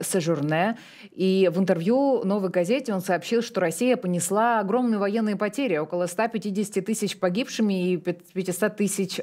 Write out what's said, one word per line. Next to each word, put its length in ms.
Сежурне. 760
И 420
в 60
интервью 640
«Новой 240
газете» 460
он 80
сообщил, 400
что 180
Россия 360
понесла 640
огромные 380
военные 380
потери, 400
около 300
ста 220
пятидесяти 520
тысяч 380
погибшими 720
и 60
пят-, 340
пятисот 440
тысяч 460